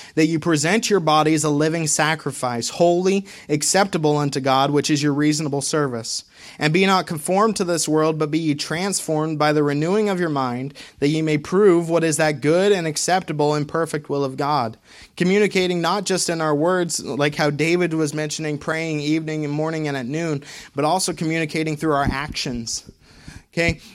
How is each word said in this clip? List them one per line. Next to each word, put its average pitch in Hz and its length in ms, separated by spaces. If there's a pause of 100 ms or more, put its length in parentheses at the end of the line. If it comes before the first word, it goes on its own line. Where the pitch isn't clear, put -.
(160)
that 160 100
you 165 120
present 170 520
your 190 100
bodies 156 440
a 156 40
living 156 380
sacrifice, 143 840
holy, 185 560 (240)
acceptable 151 680
unto 143 200
God, 135 320
which 143 200
is 147 120
your 147 120
reasonable 147 480
service. 131 600 (340)
And 156 160
be 190 100
not 185 220
conformed 185 500
to 196 80
this 170 240
world, 156 300
but 151 120
be 156 80
ye 156 160
transformed 160 840
by 151 160
the 151 80
renewing 165 480
of 180 100
your 175 80
mind, 131 460 (240)
that 143 100
ye 156 140
may 156 160
prove 175 500
what 165 160
is 156 140
that 151 240
good 180 300
and 175 140
acceptable 151 680
and 147 120
perfect 160 440
will 143 140
of 135 120
God." 139 400 (400)
Communicating 185 640
not 180 240
just 180 240
in 165 140
our 151 120
words, 175 480
like 143 340
how 151 120
David 165 460
was 156 180
mentioning, 151 460
praying 160 420
evening 156 420
and 147 120
morning 156 340
and 139 80
at 127 80
noon, 151 400 (300)
but 143 100
also 175 300
communicating 160 640
through 156 160
our 139 100
actions. 135 840 (600)
Okay? 170 280 (140)